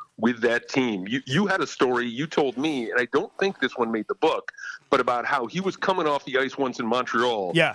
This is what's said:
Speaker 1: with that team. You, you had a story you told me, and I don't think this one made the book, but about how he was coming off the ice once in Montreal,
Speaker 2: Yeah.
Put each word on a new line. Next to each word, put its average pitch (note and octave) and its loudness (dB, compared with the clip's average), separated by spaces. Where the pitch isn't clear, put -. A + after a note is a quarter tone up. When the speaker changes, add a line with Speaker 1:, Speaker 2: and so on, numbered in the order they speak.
Speaker 1:
with A#2 0
that A#2+ 2
team. A2 0
You, C3 -4
you E3 0
had F#3+ 0
a C3+ 0
story B2 0
you A#2+ -6
told C3 0
me, C3 -2
and B2 2
I B2 0
don't D3 0
think G3 0
this - -2
one A2+ 0
made A2 -2
the - -4
book, B2+ 0
but C3 4
about A#2+ 0
how B2+ 0
he D3 -6
was F#3+ -4
coming F#3 0
off C#3+ 0
the C3 0
ice C3+ 0
once C3 -2
in A#2+ -4
Montreal, A#2 0
Speaker 2:
Yeah. D3+ 4